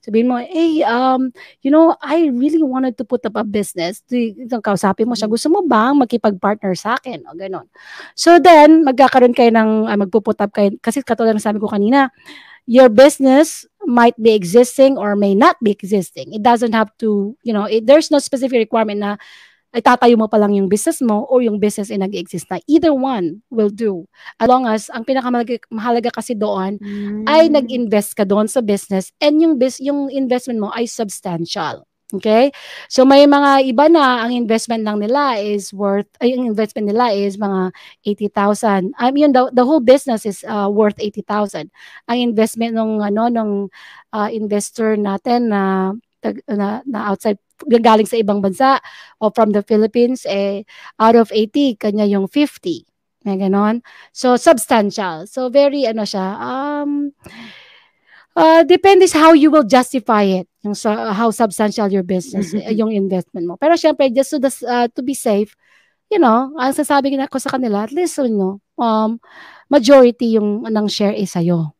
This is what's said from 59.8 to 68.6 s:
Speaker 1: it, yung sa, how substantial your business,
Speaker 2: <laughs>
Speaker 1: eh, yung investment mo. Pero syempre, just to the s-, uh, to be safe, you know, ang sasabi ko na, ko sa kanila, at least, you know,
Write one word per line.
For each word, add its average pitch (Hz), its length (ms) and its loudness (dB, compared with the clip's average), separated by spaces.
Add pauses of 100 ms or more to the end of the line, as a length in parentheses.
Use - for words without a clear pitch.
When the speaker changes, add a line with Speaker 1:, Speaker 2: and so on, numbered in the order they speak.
Speaker 1:
it, 185 240 -2 (100)
yung 208 140 -6
sa, 220 400 -4
how 226 160 0
substantial 214 560 -2
your 190 160 -2
business, 180 500 -6
Speaker 2:
<laughs> 208 60 -4
Speaker 1:
eh, 220 160 -6
yung 220 160 -2
investment 190 560 -4
mo. 175 80 -10
Pero 330 240 -2
syempre, 285 320 0
just 262 240 -2
to 294 80 -4
the 269 80 -2
s-, - 160 -14
uh, 240 240 -2
to - 80 -12
be 262 160 -6
safe, 208 400 -4 (560)
you 415 80 0
know, 262 400 2
ang 269 160 -2
sasabi 277 400 0
ko 269 80 -4
na, 277 80 -10
ko 262 80 -6
sa - 160 -8
kanila, 220 320 -2
at 262 80 -12
least, 339 240 -4
you 240 160 -2
know, 196 240 -2 (160)